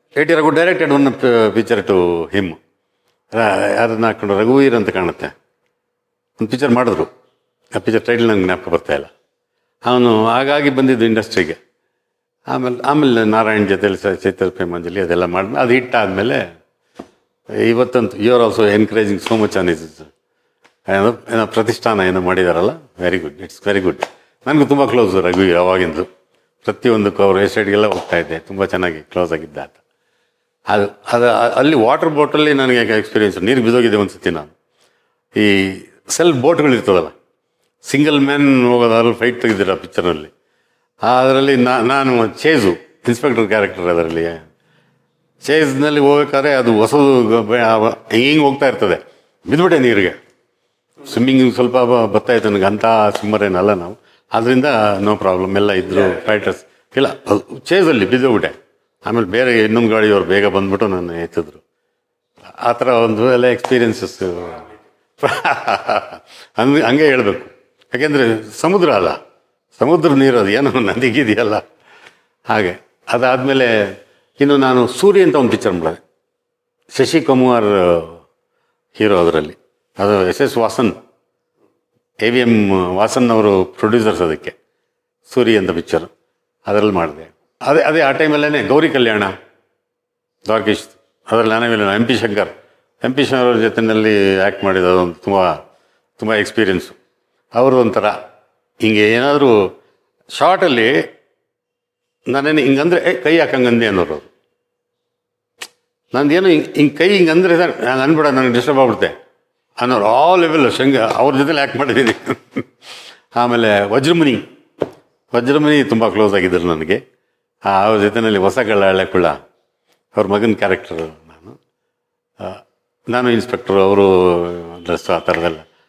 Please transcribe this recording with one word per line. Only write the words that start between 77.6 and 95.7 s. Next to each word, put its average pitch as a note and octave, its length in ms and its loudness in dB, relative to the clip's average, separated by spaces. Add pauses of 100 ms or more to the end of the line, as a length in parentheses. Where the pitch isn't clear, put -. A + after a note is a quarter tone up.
ಹೀರೋ G2 340 2
ಅದರಲ್ಲಿ. D2+ 260 -2 (460)
ಅದು G2 280 2
ಎಸ್ F2 140 -2
ಎಸ್ C3+ 160 -2
ವಾಸನ್, A2+ 360 -2 (1300)
ಎ A2 80 0
ವಿ A#2+ 100 2
ಎಮ್ A2+ 320 2 (260)
ವಾಸನ್ A#2 340 0
ಅವರು G#2 340 2
ಪ್ರೊಡ್ಯೂಸರ್ಸ್ G#2+ 560 -2
ಅದಕ್ಕೆ, D#2+ 340 -4 (800)
ಸೂರಿ A2+ 240 2
ಅಂತ F#2 140 -2
ಪಿಕ್ಚರ್ E2+ 320 -4 (640)
ಅದರಲ್ಲಿ G#2 260 0
ಮಾಡಿದೆ. D#2+ 420 -6 (260)
ಅದೇ, D3+ 200 0
ಅದೇ D#3+ 200 0
ಆ D3 100 2
ಟೈಮಲ್ಲೇ D3+ 560 -2
ಗೌರಿ D3 220 2
ಕಲ್ಯಾಣ A2+ 340 0 (1200)
ದ್ವಾರಕೀಶ್, G3+ 380 -2 (480)
ಅದರಲ್ಲಿ A2+ 220 2
ನಾನೇ A#2 140 -2
ವಿಲನ್, G#2 280 0
ಎಂ A#2 100 0
ಪಿ A#2+ 120 0
ಶಂಕರ್, G2+ 320 -4 (540)
ಎಂ B2+ 100 -2
ಪಿ C#3 100 0
ಶಂಕರ್ B2+ 220 0
ಅವ್ರ A#2+ 120 2
ಜೊತೆಯಲ್ಲಿ G#2+ 800 2
ಆ್ಯಕ್ಟ್ G2 240 -2
ಮಾಡಿದ F#2+ 180 0
ಅದೊಂದು F2+ 320 2
ತುಂಬ, F#2 400 0 (640)